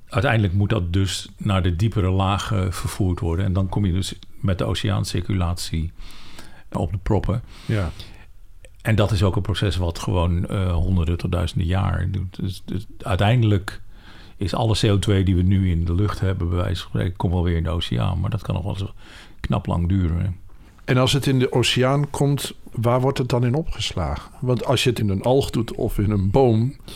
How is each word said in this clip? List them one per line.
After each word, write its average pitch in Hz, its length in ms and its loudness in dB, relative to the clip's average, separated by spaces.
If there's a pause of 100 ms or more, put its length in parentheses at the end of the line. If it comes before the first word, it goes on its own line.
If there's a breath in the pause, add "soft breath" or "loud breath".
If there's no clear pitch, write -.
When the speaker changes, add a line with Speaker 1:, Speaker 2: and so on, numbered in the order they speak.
Speaker 1:
uiteindelijk 107 460 2
moet 98 160 2
dat 87 240 0
dus 95 440 -2
naar 95 260 2
de 87 120 2
diepere 95 340 0
lagen 95 640 0
vervoerd - 460 -2
worden. 90 260 0
En 95 80 0
dan 95 160 0
kom 101 160 0
je 87 80 2
dus 95 260 -4 (200)
met 95 180 2
de - 80 -2
oceaancirculatie 90 1300 0 (800 loud breath)
op - 200 -2
de 95 60 -2
proppen. 110 440 0 (240 loud breath)
Speaker 2:
Ja. 98 260 0 (880 loud breath)
Speaker 1:
En 110 140 2
dat 101 160 4
is 104 120 2
ook 95 120 4
een 98 60 2
proces 95 360 0
wat 87 220 -2
gewoon, 87 480 0
eh, 92 260 0
honderden 87 440 2
tot 87 140 -4
duizenden 87 360 0
jaar 90 440 0
doet. 92 300 -6
Dus, 95 240 -6
dus 98 200 -6 (160)
uiteindelijk 104 800 2 (560 loud breath)
is 90 160 -2
alle 110 260 2
C - 40 2
O 101 160 4
twee 98 240 4
die 92 120 4
we 90 60 4
nu 95 300 4
in 82 140 2
de 85 100 0
lucht 101 240 0
hebben, 92 300 -2
bij 87 80 0
wijze 92 240 -2
van - 80 -14
spreken, 101 260 -2
komt 87 180 0
wel 90 100 2
weer 87 140 2
in 82 60 0
de 85 60 -2
oceaan. 85 500 -2
Maar 98 100 -2
dat 104 120 -4
kan - 140 -4
nog 92 80 -4
wel 101 160 -6
eens 95 140 -6 (460 loud breath)
knap - 260 -2
lang 87 240 0
duren, 87 320 2
hè. 92 60 0 (580 soft breath)
Speaker 2:
En 127 120 2
als 127 160 4
het 139 140 0
in 131 120 4
de 127 120 2
oceaan 131 580 2
komt, 143 440 0 (180)
waar 120 300 2
wordt 135 160 2
het 127 120 0
dan 123 160 2
in 120 100 2
opgeslagen? 87 840 -4
Want 123 260 0
als - 180 2
je 131 60 4
het 110 100 0
in 107 100 2
een 95 120 0
alg 131 280 2
doet - 240 -2
of - 240 -2
in 104 140 2
een 98 200 2
boom, 120 440 4 (200 loud breath)